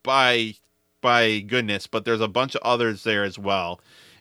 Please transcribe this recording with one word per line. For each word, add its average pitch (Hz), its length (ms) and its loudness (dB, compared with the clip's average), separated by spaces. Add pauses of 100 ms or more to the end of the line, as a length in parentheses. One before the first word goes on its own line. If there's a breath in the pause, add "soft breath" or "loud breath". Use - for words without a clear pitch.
by, 123 500 2 (480)
by 117 380 4
goodness, 104 480 -4
but 110 180 -4
there's 113 160 0
a 110 60 0
bunch 123 280 -2
of - 60 -6
others 117 420 0
there 104 200 0
as 98 160 -6
well. 95 420 -4 (400 soft breath)